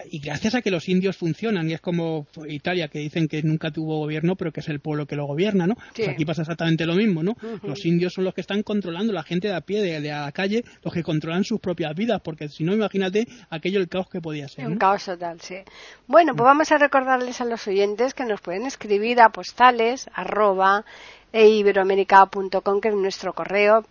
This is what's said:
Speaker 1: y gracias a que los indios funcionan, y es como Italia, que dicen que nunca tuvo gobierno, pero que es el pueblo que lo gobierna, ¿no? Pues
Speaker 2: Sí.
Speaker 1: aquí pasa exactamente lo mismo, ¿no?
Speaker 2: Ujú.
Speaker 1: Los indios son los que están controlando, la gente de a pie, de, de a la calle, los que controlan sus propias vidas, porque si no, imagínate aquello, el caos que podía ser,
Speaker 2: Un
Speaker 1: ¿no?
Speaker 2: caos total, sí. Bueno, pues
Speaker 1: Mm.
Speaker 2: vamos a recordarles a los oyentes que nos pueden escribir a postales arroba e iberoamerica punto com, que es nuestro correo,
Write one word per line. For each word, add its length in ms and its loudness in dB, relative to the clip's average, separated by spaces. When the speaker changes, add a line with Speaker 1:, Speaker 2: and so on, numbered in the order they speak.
Speaker 1:
y 80 -10
gracias 380 -4
a 60 -2
que 100 -2
los 160 -4
indios 280 0
funcionan, 540 -4
y 40 -4
es 60 -8
como 460 -4
Italia, 400 -4
que 100 -12
dicen 300 -2
que 160 -6
nunca 260 -2
tuvo 280 -4
gobierno, 360 -2
pero 160 -6
que 100 -12
es 80 -12
el 120 -6
pueblo 260 -6
que 80 -10
lo 120 -6
gobierna, 420 0
¿no? 60 0
Pues 340 -8
Speaker 2:
Sí. 0 -
Speaker 1:
aquí 160 -2
pasa 180 -4
exactamente 440 -2
lo 100 0
mismo, 260 2
¿no? 100 -2
Speaker 2:
Ujú. 360 -12
Speaker 1:
Los 160 -8
indios 300 0
son 100 -4
los 100 -4
que 60 -10
están 240 -4
controlando, 480 -4
la 100 -4
gente 260 -4
de 60 -4
a 60 -4
pie, 220 -4
de, 180 -4
de 100 -6
a 120 -8
la 100 -8
calle, 320 -2
los 100 -8
que 120 -4
controlan 400 -2
sus 160 -4
propias 340 -4
vidas, 300 -2
porque 240 -10
si 160 -8
no, 100 0
imagínate 540 -2
aquello, 280 -4
el 100 -2
caos 200 -6
que 120 -10
podía 280 -8
ser, 160 -14
Speaker 2:
Un 80 -4
Speaker 1:
¿no? 60 -2
Speaker 2:
caos 260 2
total, 360 -10
sí. 160 -14
Bueno, 260 6
pues 100 0
Speaker 1:
Mm. 40 6
Speaker 2:
vamos 240 4
a 60 4
recordarles 600 0
a 40 -4
los 240 -6
oyentes 460 0
que 100 -6
nos 160 -4
pueden 260 -6
escribir 540 0
a 80 12
postales 840 2
arroba 720 2
e 180 8
iberoamerica 760 6
punto 360 -4
com, 180 0
que 80 0
es 60 -2
nuestro 380 -4
correo, 580 2